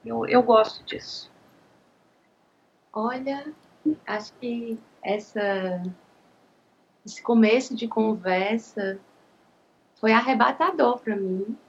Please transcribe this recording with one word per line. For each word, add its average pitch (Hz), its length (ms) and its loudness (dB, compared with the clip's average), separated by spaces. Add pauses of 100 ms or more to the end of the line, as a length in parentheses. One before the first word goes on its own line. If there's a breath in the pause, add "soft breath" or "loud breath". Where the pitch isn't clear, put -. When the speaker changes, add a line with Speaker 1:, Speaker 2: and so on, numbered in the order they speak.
Speaker 1:
Eu, 226 220 -4
eu 247 160 6
gosto 226 440 4
disso. - 460 -12 (1600)
Speaker 2:
Olha, 262 540 -6 (640)
acho 214 340 -8
que 233 380 -6 (240)
essa, 196 800 -2 (1200)
esse - 160 -16
começo 233 540 4
de 233 120 -6
conversa 196 1120 -2 (1000)
foi 220 120 4
arrebatador 247 840 2
pra 214 180 -6
mim. 196 400 -4 (140)